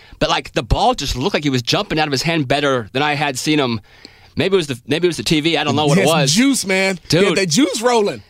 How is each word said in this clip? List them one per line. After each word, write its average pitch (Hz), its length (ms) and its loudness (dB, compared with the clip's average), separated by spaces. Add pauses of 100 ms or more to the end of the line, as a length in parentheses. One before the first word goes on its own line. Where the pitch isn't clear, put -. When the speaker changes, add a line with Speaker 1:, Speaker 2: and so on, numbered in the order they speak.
(200)
Speaker 1:
but, 151 100 0
like, 160 240 -4
the 160 100 -2
ball 185 300 2
just 135 240 -6
looked 156 160 -2
like 175 100 -2
he 147 60 0
was 127 120 0
jumping 156 380 -2
out 156 80 0
of 143 60 -2
his 127 80 -2
hand 156 260 -2
better 135 460 0
than 135 100 0
I 147 120 0
had 143 220 -4
seen 151 220 0
him. 120 220 -2 (560)
Maybe 175 160 0
it - 20 4
was 170 120 0
the, 131 200 -8
maybe 160 180 0
it 180 40 2
was 160 80 -4
the 117 60 -6
T 156 180 0
V. 156 160 0
I 147 80 -2
don't 143 100 0
know 151 100 2
what 147 120 4
it 196 80 2
Speaker 2:
Yes, - 20 2
Speaker 1:
was. 156 240 2
Speaker 2:
juice, 247 340 2
man. 190 320 0 (120)
He 151 80 2
had 190 80 4
Speaker 1:
Dude. 208 140 2
Speaker 2:
that 196 100 0
juice 247 320 0
rolling. 208 480 0